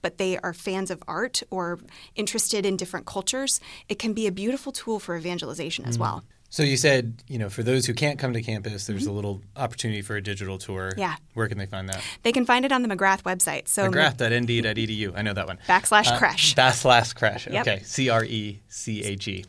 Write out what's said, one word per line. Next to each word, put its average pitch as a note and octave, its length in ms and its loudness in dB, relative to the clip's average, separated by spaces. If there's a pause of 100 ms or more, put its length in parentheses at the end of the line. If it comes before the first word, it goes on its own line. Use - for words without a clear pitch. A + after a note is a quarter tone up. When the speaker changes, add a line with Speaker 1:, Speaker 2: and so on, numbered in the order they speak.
Speaker 1:
but F3+ 160 -4
they F#3 220 0
are F3 140 -6
fans F#3+ 380 -4
of C4 160 -8
art G3+ 420 -4
or F3 300 -4 (340)
interested G#3+ 520 -2
in F#3+ 100 2
different F3+ 300 -8
cultures, C4 560 -2 (260)
it G3+ 100 -4
can A3+ 140 -2
be G#3+ 160 0
a F#3 60 0
beautiful B3+ 400 -4
tool A3 260 -4
for F3 160 -6
evangelization E3 720 -6
as A#2 100 -2
Speaker 2:
Mm. A#2 60 -2
Speaker 1:
well. - 220 -4 (260)
Speaker 2:
So - 140 0
you C3+ 140 4
said, B2+ 500 4
you B2+ 100 -6
know, G#2 120 -2
for A2 140 -4
those B2+ 220 4
who - 80 0
can't C#3+ 240 0
come C3 160 -2
to A2+ 80 -2
campus, G#2+ 460 -6
there's G2+ 140 -4
Speaker 1:
Mm-hmm. G2+ 80 -2
Speaker 2:
a G2+ 40 -4
little G2+ 280 -4 (160)
opportunity A#2 440 -4
for G#2 140 -6
a G2+ 60 -4
digital F#2+ 360 -6
tour. F#2+ 380 -6
Speaker 1:
Yeah. F3+ 200 -4 (180)
Speaker 2:
Where A2 160 0
can G2+ 80 -6
they F#2+ 80 -4
find F#2+ 240 -8
that? - 120 -2 (220)
Speaker 1:
They A#3 80 4
can B3 140 2
find B3 180 4
it C#4 80 -2
on B3+ 100 2
the A#3+ 60 -2
McGrath F#3+ 360 2
website. F3+ 440 -2
So G3 220 2
Speaker 2:
McGrath D3 280 4
dot A#2 140 2
N A#2+ 140 2
D A#2 160 2
dot G#2+ 160 -2
E A2+ 80 0
D A2 80 -4
U. G#2 220 -4
I G2+ 60 -4
know G#2 120 -2
that F#2+ 140 -4
one. F2+ 100 -8 (100)
Speaker 1:
Backslash F#3+ 500 6
crash. - 400 4
Speaker 2:
Uh, C3 40 8
backslash B2 540 8
crash. G#2 320 0
Speaker 1:
Yep. G3+ 200 -2
Speaker 2:
Okay. G2 160 0
C C3 260 0
R A2+ 140 4
E G#2 460 -6
C G#2 340 -6
H G2+ 240 -4
E. F#2 220 -6